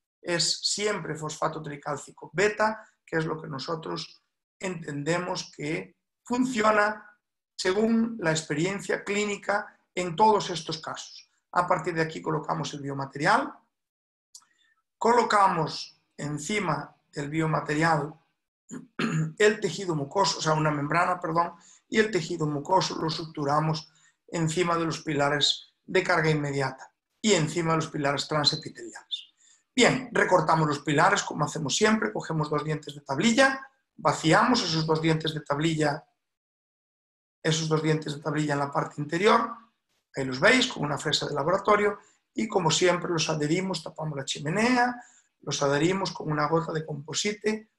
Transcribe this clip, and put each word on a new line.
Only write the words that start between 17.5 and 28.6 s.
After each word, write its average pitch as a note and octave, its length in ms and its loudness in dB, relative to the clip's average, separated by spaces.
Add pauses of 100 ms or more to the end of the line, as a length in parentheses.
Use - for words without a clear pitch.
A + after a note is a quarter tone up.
<clears throat> - 680 -4
el G#3+ 220 4
tejido F3 360 -4
mucoso, D3+ 440 0
o - 20 -6
sea, D#3 120 2
una D#3 180 2
membrana, E3+ 480 0
perdón, E3+ 340 -2 (340)
y A3 120 0
el G#3+ 120 4
tejido E3 360 -2
mucoso D3+ 520 0
lo D#3+ 100 -2
suturamos D#3 840 -2 (360)
encima E3+ 500 0
de E3 80 0
los D#3 180 -4
pilares C#3+ 720 0 (100)
de F3+ 180 2
carga D#3+ 280 2
inmediata C#3 600 -2 (300)
y G#3 120 4
encima E3 380 2
de D#3+ 60 4
los D#3 100 -2
pilares C#3 400 -2
transepiteliales. - 1040 -4 (420)